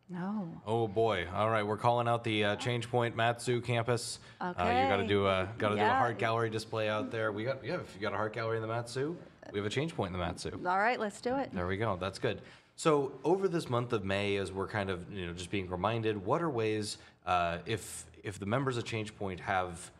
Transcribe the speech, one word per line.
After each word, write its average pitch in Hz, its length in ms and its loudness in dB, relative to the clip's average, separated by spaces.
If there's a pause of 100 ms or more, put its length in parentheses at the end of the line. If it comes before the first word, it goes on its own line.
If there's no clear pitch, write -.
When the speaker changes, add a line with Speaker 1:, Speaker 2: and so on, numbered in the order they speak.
(120)
Speaker 1:
No. 185 360 -4 (180)
Speaker 2:
Oh 113 220 2
boy! 101 440 2
All 101 180 2
right, 110 140 4
we're 104 120 2
calling 120 320 4
out 117 160 2
the, 107 200 2
uh, 104 120 2
Change 120 340 -2
Point 117 260 2
Mat-Su 117 440 2
campus. 117 580 0 (220)
Uh, 180 80 -2
you 180 80 -6
gotta 95 420 4
Speaker 1:
Okay. 98 80 0
Speaker 2:
do 101 200 4
a, 95 300 4
gotta 107 200 2
do 104 40 0
a 104 40 4
Speaker 1:
Yeah. 170 140 4
Speaker 2:
Heart 120 200 2
Gallery 113 320 2
display 110 380 -2
out 107 240 0
there. 110 200 0
We 104 120 -4
got, 127 200 -4
yeah, 151 120 -4
if 123 180 -10
you 92 80 -16
got 104 100 0
a 95 40 -2
Heart 107 160 -2
Gallery 113 240 -2
in 113 60 -2
the 110 60 -4
Mat-Su, 127 480 -4 (360)
we 101 80 -2
have 101 60 -2
a 107 40 0
Change 160 240 -2
Point 95 180 -2
in 92 60 -4
the 87 60 0
Mat-Su. 87 260 -4 (160)
Speaker 1:
All 180 120 2
right, 233 200 2
let's 208 220 -4
do 247 160 -2
it. 277 180 -4
Speaker 2:
There 87 140 0
we 95 80 0
go. 104 220 0
That's 95 200 -4
good. 107 240 -2 (340)
So 143 360 2 (120)
over 190 220 4
this 170 240 -2
month 123 220 2
of 107 120 0
May, 101 320 2
as 95 160 -2
we're 95 140 -2
kind 98 240 -2
of, 87 220 -4
you 95 140 -6
know, 85 60 -6
just 87 180 -10
being 92 200 -4
reminded, 104 560 0
what 147 160 0
are 170 80 0
ways, 107 480 -2 (260)
uh, 87 400 2
if, - 400 -6 (200)
if 95 160 -6
the 98 60 -4
members 127 320 0
of 110 60 -4
Change 107 320 -6
Point 95 220 -6
have, 90 600 -2